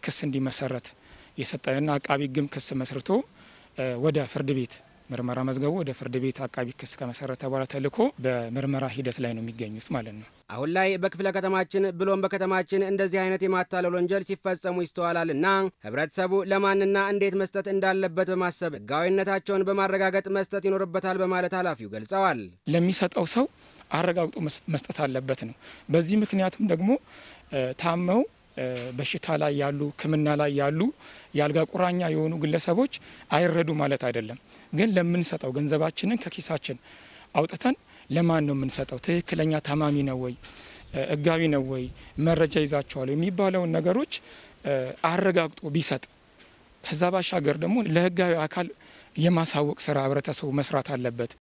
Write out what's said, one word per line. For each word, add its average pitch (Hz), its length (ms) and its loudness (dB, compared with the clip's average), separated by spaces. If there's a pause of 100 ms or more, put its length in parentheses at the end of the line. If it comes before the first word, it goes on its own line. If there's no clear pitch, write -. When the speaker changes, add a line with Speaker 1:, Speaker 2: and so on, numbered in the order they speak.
Speaker 1:
ክስ - 200 -4
እንዲመሰረት 131 640 -4 (500)
የሰጠንና 139 560 -2
አቃቢ 143 300 0
ህግም 143 260 -2
ክስ - 260 -6
መስርቶ፣ 131 340 -6 (680)
እ፣ 131 80 -4 (140)
ወደ 147 260 2
ፍርድ 139 280 -4
ቤት 131 200 -2 (360)
ምርመራ 123 320 -4
መዝገቡ 135 320 0
ወደ 165 180 -4
ፍርድ 127 260 -8
ቤት 131 220 -2
አቃቢ 127 320 -6
ክስ - 240 -12
ከመሰረተ 127 480 -8
በኋላ 135 220 -2
ተልኮ 139 320 -4 (220)
በምርመራ 131 680 -2
ሂደት 123 320 -4
ላይ 120 140 -2
ነው 113 80 -6
የሚገኙት 110 480 -10
ማለት 113 260 -6
ነው። 107 120 -16 (220)
Speaker 2:
አሁን 123 220 -6
ላይ 190 260 2
በክፍለ 170 340 -2
ከተማችን 190 600 0
ብሎም 190 300 0
በከተማችን 190 600 0
እንደዚህ 190 360 0
አይነት 185 220 0
የማታለል 180 520 0
ወንጀል 180 320 0
ሲፈጸሙ 185 540 -4
ይስተዋላልና 170 680 0 (360)
ህብረተሰቡ 165 600 0
ለማንና 196 520 4 (120)
እንዴት 196 260 2
መስጠት 196 320 -2
እንዳለበት 190 600 2
በማሰብ 180 460 -2
ህጋዊነታቸውን 190 920 0
በማረጋገጥ 190 680 2
መስጠት 190 340 -2
ይኖርበታል 190 540 0
በማለት 180 360 0
ኃላፊው 185 360 -2
ገልጸዋል። 190 500 0 (260)
Speaker 1:
ለሚሰጠው 175 600 2
ሰው 254 200 2 (460)
አረጋግጦ 170 460 2
መስ-፣ 156 280 -4
መስጠት - 320 -4
አለበት 131 440 -2
ነው። 113 120 -10 (340)
በዚህ 170 280 4
ምክንያትም 196 500 0
ደግሞ፣ 175 220 2 (640)
እ፣ 143 80 -2 (160)
ታመው፣ 175 460 2 (360)
እ፣ 131 80 -4 (260)
በሽታ 143 460 -2
ላይ 147 180 2
ያሉ፣ 143 320 0
ሕክምና 151 480 0
ላይ 147 180 2
ያሉ፣ 143 260 2 (540)
የአልጋ 147 340 2
ቁራኛ 180 420 0
የሆኑ 156 300 0
ግለሰቦች 165 540 2 (380)
አይረዱ 165 420 4
ማለት 139 300 0
አይደለም። 117 360 -4 (340)
ግን 175 180 4
ለምንሰጠው 170 600 2
ገንዘባችንን 156 680 0
ከኪሳችን 160 580 -6 (580)
አውጥተን 165 400 0 (340)
ለማን 165 340 4
ነው 143 120 0
የምንሰጠው? 135 440 -4
ትክክለኛ 160 640 0
ታማሚ 147 420 0
ነው 135 160 -2
ወይ? 123 140 -4 (560)
እ፣ 131 180 -4
ሕጋዊ 160 400 2
ነው 143 180 2
ወይ? 131 200 -6 (340)
መረጃ 160 400 4
ይዛቸዋል 143 500 -2
የሚባለውን 180 640 0
ነገሮች፣ 175 420 0 (480)
እ፣ 143 120 -2 (300)
አረጋግጦ 170 680 2
ቢሰጥ፣ 147 340 0 (800)
ከዛ 156 260 -4
ባሻገር 175 480 0
ደግሞ 175 200 0 (100)
ለሕጋዊ 175 500 2
አካል 160 300 -2 (480)
የማሳወቅ 160 640 2
ስራ 147 200 0
ህብረተሰቡ 139 520 -2
መስራት 139 380 0
አለበት። 123 420 -4 (160)